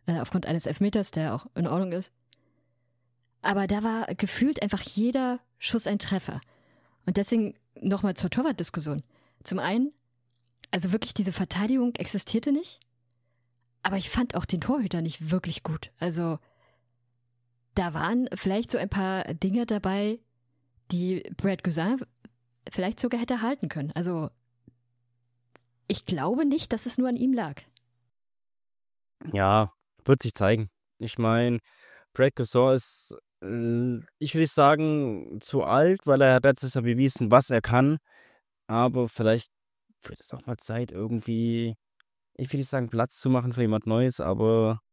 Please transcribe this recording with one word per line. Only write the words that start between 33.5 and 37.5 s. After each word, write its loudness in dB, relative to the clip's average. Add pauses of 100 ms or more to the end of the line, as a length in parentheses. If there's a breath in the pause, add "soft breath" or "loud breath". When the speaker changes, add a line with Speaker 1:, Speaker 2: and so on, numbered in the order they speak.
Speaker 2:
ich -6
will 2
nicht 2
sagen, 2
zu -2
alt, 4
weil 4
er 8
hat 4
letztes 4
Jahr 0
bewiesen, 2
was 8